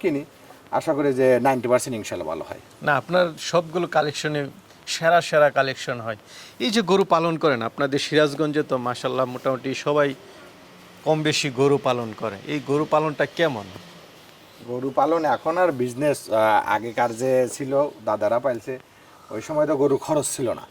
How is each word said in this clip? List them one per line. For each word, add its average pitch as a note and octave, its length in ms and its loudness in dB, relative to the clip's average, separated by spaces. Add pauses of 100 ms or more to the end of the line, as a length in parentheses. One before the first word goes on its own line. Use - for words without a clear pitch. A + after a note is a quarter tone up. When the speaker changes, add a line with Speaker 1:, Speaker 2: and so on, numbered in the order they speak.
Speaker 1:
কিনি, D3 180 0 (500)
আশা - 220 0
করি C#3+ 200 2
যে B2+ 280 4
নাইনটি B2+ 260 2
পার্সেন্ট B2 300 0
ইনশাল্লাহ G2 300 -8
ভালো D#2 220 -6
হয়। - 100 -14 (220)
Speaker 2:
না, D3 160 2
আপনার F3 280 0 (140)
সবগুলো E3+ 480 -2
কালেকশনে D3+ 600 -2 (400)
সেরা E3 340 4
সেরা D3 280 4
কালেকশন C3+ 500 -2
হয়। A2 180 -6 (420)
এই B3+ 100 0
যে A3+ 120 2
গরু F#3+ 220 4
পালন E3 340 2
করেন, C#3 240 2
আপনাদের C#3 380 -2
সিরাজগঞ্জে D3+ 640 2
তো C#3 140 -2
মাশাআল্লাহ B2+ 480 -2
মোটামুটি B2+ 480 -4
সবাই D3 400 2 (880)
কম D#3 200 2
বেশি D3+ 260 0
গরু C#3 280 4
পালন A#2+ 400 -2
করে, G#2+ 180 -4 (120)
এই D3 200 -4
গরু D3 180 2
পালনটা D3+ 400 0
কেমন? C3+ 380 -2 (1040)
Speaker 1:
গরু B2+ 280 -6
পালন D#3 300 -2
এখন D3+ 320 -2
আর F3+ 140 2
বিজনেস, B2+ 580 -4
আহ, A2 460 2
আগেকার A#2 400 -2
যে B2+ 380 2
ছিল, C#3 360 -2 (160)
দাদারা G#2+ 340 0
পালছে, A#2+ 400 -4 (500)
ওই G#2+ 120 -8
সময় D3+ 260 0
তো D#3 80 0
গরু C3+ 220 4
খরচ D3 380 -2
ছিল A#2 180 -2
না D#2+ 180 -10